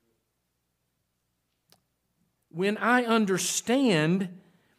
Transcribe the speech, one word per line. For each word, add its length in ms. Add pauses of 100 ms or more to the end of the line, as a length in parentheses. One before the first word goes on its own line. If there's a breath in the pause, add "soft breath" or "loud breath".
(2500)
When 280
I 280
understand 1400 (380 loud breath)